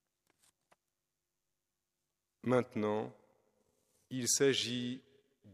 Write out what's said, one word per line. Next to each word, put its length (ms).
Maintenant, 760
il 180
s'agit 760